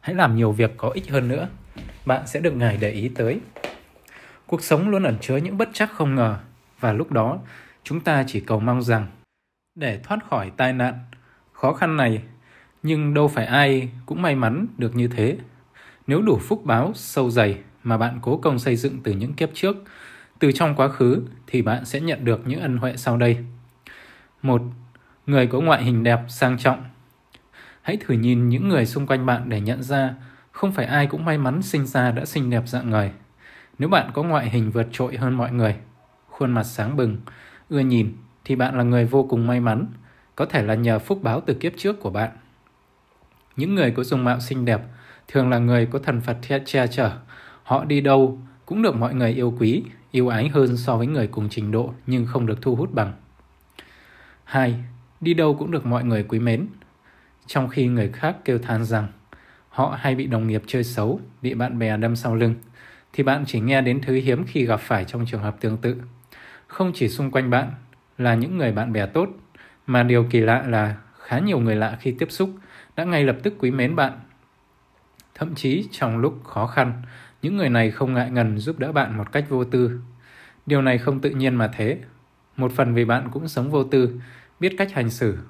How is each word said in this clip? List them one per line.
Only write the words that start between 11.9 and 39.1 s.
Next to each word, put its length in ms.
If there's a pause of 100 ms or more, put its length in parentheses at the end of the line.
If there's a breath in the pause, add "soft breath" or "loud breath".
này, 260 (600 soft breath)
nhưng 300
đâu 140
phải 180
ai 440 (160)
cũng 160
may 140
mắn 320 (100)
được 180
như 120
thế. 300 (720 loud breath)
Nếu 140
đủ 160
phúc 280
báo 300
sâu 340
dày 300 (240)
mà 140
bạn 240
cố 160
công 220
xây 160
dựng 280
từ 80
những 220
kiếp 200
trước, 220 (640 loud breath)
từ 120
trong 240
quá 120
khứ, 340 (260)
thì 140
bạn 240
sẽ 140
nhận 260
được 220
những 140
ân 160
huệ 200
sau 200
đây. 200 (1040 loud breath)
Một, 200 (680 soft breath)
người 200
có 120
ngoại 240
hình 200
đẹp, 240
sang 300
trọng. 260 (1000 loud breath)
Hãy 160
thử 160
nhìn 360
những 200
người 160
xung 220
quanh 180
bạn 240
để 120
nhận 220
ra 300 (380 loud breath)
không 200
phải 140
ai 220
cũng 180
may 120
mắn 240
sinh 240
ra 260
đã 140
xinh 240
đẹp 160
dạng 240
người. 220 (680 loud breath)
Nếu 100
bạn 240
có 100
ngoại 260
hình 220
vượt 200
trội 260
hơn 160
mọi 180
người, 240 (540)
khuôn 220
mặt 120
sáng 320
bừng, 220 (520 loud breath)
ưa 100
nhìn, 340 (320)
thì 100
bạn 220
là 60
người 220
vô 240